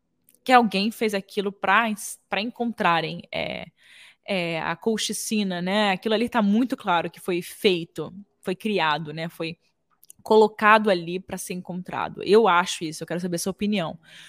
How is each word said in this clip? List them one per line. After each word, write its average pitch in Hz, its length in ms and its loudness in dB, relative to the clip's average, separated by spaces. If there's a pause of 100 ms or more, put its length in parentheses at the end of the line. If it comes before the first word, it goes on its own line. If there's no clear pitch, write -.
(440)
que - 80 0
alguém 214 380 4
fez 220 240 -2
aquilo 196 380 -4
pra 202 380 2
ens-, - 380 -10
pra 196 140 -4
encontrarem, 175 800 -2 (100)
é, - 360 -8 (580)
é, 170 360 -4
a 160 140 -4
colchicina, 208 880 -2
né? 202 300 2
Aquilo 214 240 0
ali 233 120 0
tá 233 140 0
muito 220 340 2
claro 175 340 -2
que - 100 -16
foi 175 220 -4
feito, 170 720 -2 (300)
foi 185 120 -4
criado, 160 580 -2
né? 165 160 -8
Foi 165 280 -8 (640)
colocado 214 680 4
ali 175 300 -2
pra 185 180 -12
ser - 160 -12
encontrado. 180 680 -10
Eu 214 240 6
acho 180 360 2
isso, 156 200 -8
eu - 40 -12
quero - 120 -4
saber 175 180 -4
a - 20 -6
sua 190 120 -4
opinião. 202 460 -2 (320)